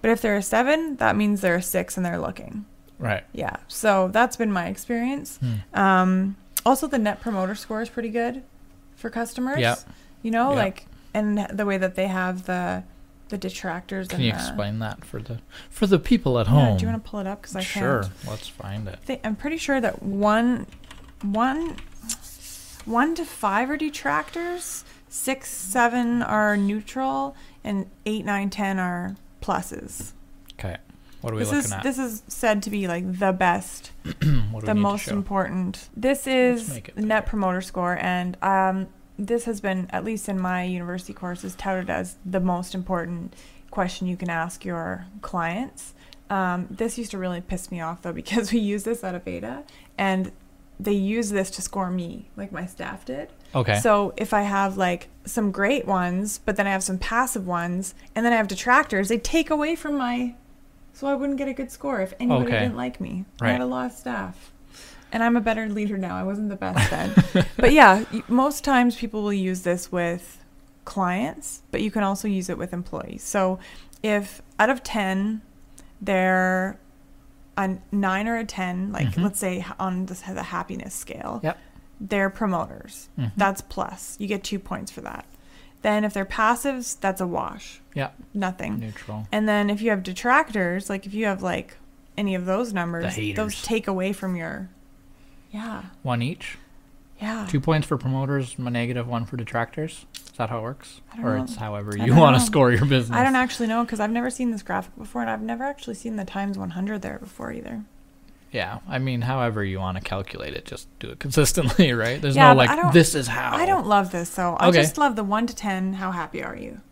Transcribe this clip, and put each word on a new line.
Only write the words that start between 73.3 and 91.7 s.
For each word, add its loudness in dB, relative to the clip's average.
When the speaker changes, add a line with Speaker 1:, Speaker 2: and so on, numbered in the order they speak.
Speaker 1:
if -2
out 6
of 0
ten, -2
they're 2
a 0
nine 2
or 0
a -4
ten, -4
like, 0
Speaker 2:
Mm-hmm. 0
Speaker 1:
let's 0
say -2
h-, -8
on -2
the, -10
the -6
happiness -8
scale, -10
Speaker 2:
Yep. -2
Speaker 1:
they're 0
promoters. -6
Speaker 2:
Mm-hmm. -2
Speaker 1:
That's 2
plus. -8
You -6
get -4
two -4
points -10
for -16
that. -12
Then 2
if -2
they're -2
passives, 0
that's -2
a -2
wash. -8
Speaker 2:
Yeah. -4
Speaker 1:
Nothing. -4
Speaker 2:
Neutral. -10
Speaker 1:
And 2
then 4
if 0
you 2
have 2
detractors, 0
like, -6
if -12
you -2
have, 0
like, -4